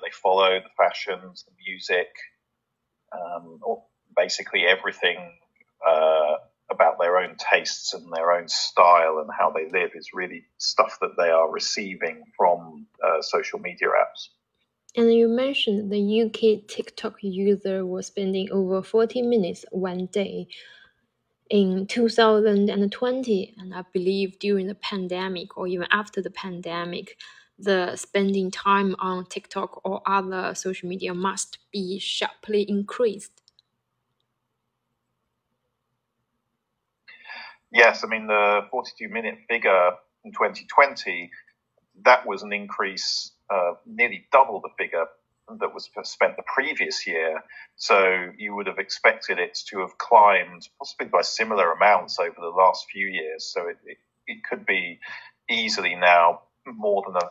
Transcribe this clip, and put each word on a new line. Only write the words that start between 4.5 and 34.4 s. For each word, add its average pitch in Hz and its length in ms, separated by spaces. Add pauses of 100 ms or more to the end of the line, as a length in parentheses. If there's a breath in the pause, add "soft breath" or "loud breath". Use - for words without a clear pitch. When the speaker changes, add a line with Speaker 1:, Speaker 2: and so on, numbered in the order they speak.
Speaker 1:
everything, 90 520 (680)
uh, 78 480 (340)
about 87 300
their 87 180
own 87 200
tastes - 560
and 82 200
their 82 180
own 87 160
style 82 720
and 76 120
how 87 180
they 80 200
live 90 260
is 82 180
really - 300 (140)
stuff - 440
that - 160
they 87 120
are 82 200
receiving 82 760 (140)
from, 85 480 (180)
uh, 85 180
social - 380
media - 280
apps. - 420 (680)
Speaker 2:
And 233 180
you 233 140
mentioned 226 640
the 208 80
U 214 300
K 214 380
TikTok - 560
user 190 600
was 185 220
spending 190 440
over 190 320
forty 226 380
minutes 233 500
one 185 360
day 185 400 (1000 loud breath)
in 190 380
two 233 240
thousand 214 640
and 202 200
twenty. 247 680
And 185 160
I 185 80 (100)
believe 190 460
during 202 260
the 202 100
pandemic 185 840
or 185 100
even 180 240
after 208 300
the 185 100
pandemic, 175 840 (420 loud breath)
the 190 360
spending 196 540
time 196 480
on 185 300
TikTok - 580
or 190 200
other 190 500
social 185 340
media 180 240
must 190 460 (120)
be 190 280
sharply - 640
increased. 202 800 (4000 loud breath)